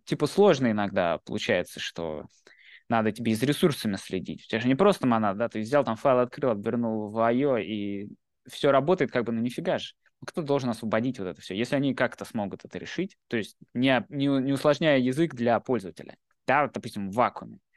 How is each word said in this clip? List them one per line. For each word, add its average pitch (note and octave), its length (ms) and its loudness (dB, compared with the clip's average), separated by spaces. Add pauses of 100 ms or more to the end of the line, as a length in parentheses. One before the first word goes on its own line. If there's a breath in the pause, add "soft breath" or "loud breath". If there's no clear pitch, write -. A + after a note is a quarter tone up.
типа, D3 220 0
сложно D3 440 6
иногда G2 540 2
получается, - 540 -2
что D#2 460 -8 (640 soft breath)
надо A2 220 2
тебе A#2 200 -2
и A2 40 2
за A2+ 120 -2
ресурсами C#3+ 480 0
следить. - 500 -8
У - 20 -20
тебя A2 140 -2
же B2 60 0
не C3+ 80 4
просто F#3+ 320 4
монада, G#2+ 320 2
да, A#2 100 0
ты A2 120 -8
взял C3 220 2
там A2+ 120 -2
файл, B2+ 240 4
открыл, B2 320 0
обвернул A2 580 -2
в A2 100 -4
ай A#2+ 260 2
о, C3 120 2
и G2+ 520 -6 (380)
всё C#3 240 0
работает C#3 400 2
как A#2+ 140 0
бы, A#2+ 60 -4
ну, A2+ 100 -2
нифига B2+ 380 -2
же. - 140 -12 (280)
Ну, - 60 -16
кто - 160 -6
должен C#3 260 0
освободить A2+ 500 -2
вот F#2+ 80 -6
это E2+ 140 -10
всё? - 140 -10
Если A#2+ 200 0
они C3+ 200 0
как-то - 300 -2
смогут G2+ 400 -6
это - 120 -12
решить, A#2+ 400 -8 (100)
то A#2+ 100 -2
есть - 200 -6 (160)
не, B2 360 2
не, C#3+ 180 -2
не C#3 260 0
усложняя C#3+ 460 2
язык C3+ 340 0
для A#2 260 2
пользователя, F#2+ 560 -4 (320)
да, C#3+ 160 4
вот, B2+ 100 -4
допустим, G#2+ 360 -8
в F#2+ 60 -8
вакууме, A2+ 420 -2 (200 soft breath)